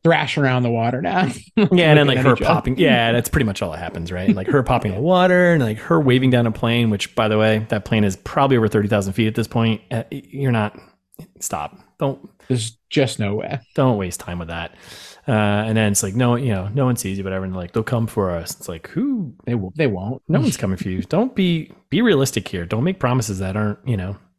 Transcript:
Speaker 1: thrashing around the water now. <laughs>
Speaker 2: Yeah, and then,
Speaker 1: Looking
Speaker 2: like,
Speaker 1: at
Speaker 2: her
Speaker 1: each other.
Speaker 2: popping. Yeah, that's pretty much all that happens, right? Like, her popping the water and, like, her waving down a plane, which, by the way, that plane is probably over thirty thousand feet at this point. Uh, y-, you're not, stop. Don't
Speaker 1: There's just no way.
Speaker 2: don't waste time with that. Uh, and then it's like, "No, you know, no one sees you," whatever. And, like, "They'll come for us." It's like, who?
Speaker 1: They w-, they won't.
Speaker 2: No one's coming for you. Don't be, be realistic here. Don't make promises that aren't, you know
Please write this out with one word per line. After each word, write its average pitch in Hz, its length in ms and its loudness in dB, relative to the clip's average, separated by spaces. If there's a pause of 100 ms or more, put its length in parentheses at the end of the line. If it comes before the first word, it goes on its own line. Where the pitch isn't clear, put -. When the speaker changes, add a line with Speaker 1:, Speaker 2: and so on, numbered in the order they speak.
Speaker 1:
thrashing 156 380 0
around 127 220 2
the 117 80 0
water 117 280 0
now. 180 280 0 (160)
<laughs> - 120 -20
Speaker 2:
Yeah, 214 100 4
and - 40 0 (300)
then, 143 80 4
Speaker 1:
Looking - 0 -
Speaker 2:
like, 131 100 2
Speaker 1:
at 131 80 0
Speaker 2:
her 131 80 6
Speaker 1:
each 113 80 0
other. - 40 -4
Speaker 2:
popping. 131 340 2
Yeah, 123 320 4
that's 120 180 0
pretty 139 160 2
much 101 160 -4
all 98 80 -2
that 76 80 -8
happens, 85 340 -8
right? 90 240 0
Like, 95 120 -6
her 139 160 2
popping 113 320 0
the 98 60 -6
water 180 520 4
and, 156 80 4
like, 110 160 -2
her 165 240 0
waving 131 300 4
down 120 160 4
a 113 40 0
plane, 117 380 0
which, 101 240 -4
by 113 140 2
the 107 100 2
way, 110 320 2
that 107 160 -4
plane 110 180 2
is 95 120 0
probably 135 420 0
over 110 100 2
thirty 104 200 0
thousand 101 260 0
feet 110 140 0
at 110 80 -4
this 110 120 -2
point. 113 340 0 (100)
Uh, 120 100 -4 (100)
y-, 135 200 -12
you're 135 200 -2
not, 107 240 0 (640)
stop. - 380 -8 (220)
Don't 139 280 -4 (200)
Speaker 1:
There's 113 240 -2 (180)
just 135 300 0
no 101 160 -2
way. - 240 -6 (160)
Speaker 2:
don't 131 220 2
waste 90 220 -6
time 87 200 -10
with 82 100 -10
that. 85 260 -10 (520)
Uh, 139 40 -2
and 107 460 0
then 107 160 2
it's - 100 0
like, 98 120 -4
"No, 120 200 2
you 127 140 -2
know, 95 240 -2
no 139 120 0
one 123 120 2
sees 98 200 -6
you," 98 60 -8
whatever. 95 220 -4
And, 92 100 -8
like, 90 160 -8
"They'll 113 120 -2
come 113 240 -2
for 98 240 -2
us." 85 260 -6
It's - 100 -16
like, 82 220 -12
who? 214 440 -4 (120)
Speaker 1:
They 120 80 -2
w-, 95 220 -4
they 151 120 0
won't. 101 400 -4
Speaker 2:
No 160 140 2
one's 220 160 0
coming 95 200 -2
for - 120 -6
you. 92 140 -2
Don't 240 300 0
be, 175 380 0 (180)
be 170 120 2
realistic 135 460 2
here. 87 180 -6
Don't 110 180 -2
make 185 160 -2
promises 113 400 0
that 95 160 -4
aren't, 104 320 -2
you 123 80 0
know 95 220 -6 (220)